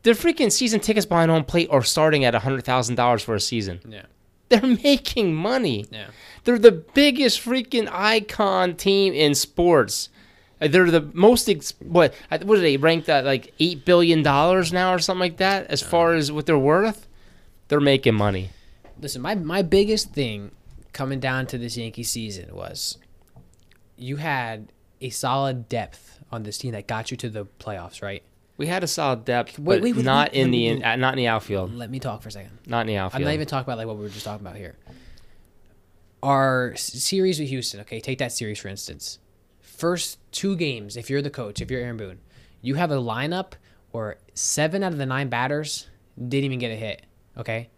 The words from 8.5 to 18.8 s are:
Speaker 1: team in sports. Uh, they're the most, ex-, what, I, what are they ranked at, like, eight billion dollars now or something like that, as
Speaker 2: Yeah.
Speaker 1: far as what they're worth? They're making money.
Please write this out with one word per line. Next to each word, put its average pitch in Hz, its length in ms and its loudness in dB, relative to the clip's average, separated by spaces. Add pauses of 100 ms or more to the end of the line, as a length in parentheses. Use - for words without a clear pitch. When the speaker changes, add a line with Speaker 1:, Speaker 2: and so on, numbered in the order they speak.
Speaker 1:
team 196 380 2
in 147 200 4
sports. 147 760 2 (520)
Uh, 156 60 0
they're 170 240 6
the 151 220 2
most, 214 340 6
ex-, 170 320 -2
what, 165 340 4 (160)
I, 165 100 -2
what 202 180 4
are 185 40 4
they 151 140 4
ranked 156 320 2
at, 143 160 2
like, 135 380 -2
eight 160 240 0
billion 170 380 6
dollars 160 500 4
now 185 200 2
or 180 60 0
something 180 220 -2
like 175 160 -2
that, 190 300 0
as - 140 -4
Speaker 2:
Yeah. - 60 -10
Speaker 1:
far 170 280 4
as 151 180 -2
what 151 140 -4
they're 156 120 4
worth? 185 480 2 (600)
They're 147 100 2
making 135 360 4
money. 98 340 0 (520)